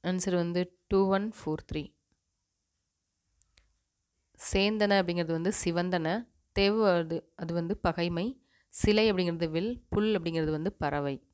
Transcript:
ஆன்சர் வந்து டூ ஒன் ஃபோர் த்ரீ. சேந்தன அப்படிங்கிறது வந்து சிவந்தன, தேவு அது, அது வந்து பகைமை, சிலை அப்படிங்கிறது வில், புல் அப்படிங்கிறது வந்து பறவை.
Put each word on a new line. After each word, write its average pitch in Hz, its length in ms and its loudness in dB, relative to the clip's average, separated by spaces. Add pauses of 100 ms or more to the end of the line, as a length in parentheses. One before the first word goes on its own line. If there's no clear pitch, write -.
ஆன்சர் 180 320 -2
வந்து 175 520 -2
டூ 196 220 4
ஒன் 202 240 0
ஃபோர் 156 300 -6 (100)
த்ரீ. 151 220 -8 (2500)
சேந்தன 202 460 2
அப்படிங்கிறது 175 340 0
வந்து 170 200 -2 (120)
சிவந்தன, 175 640 0 (240)
தேவு 208 360 2
அது, 165 480 0
அது 160 180 -6
வந்து 170 240 -2
பகைமை, 175 640 -2 (280)
சிலை 214 440 4
அப்படிங்கிறது 170 380 0
வில், 196 380 -4
புல் 208 320 0
அப்படிங்கிறது 165 300 -2
வந்து 156 220 -2
பறவை. 143 600 -4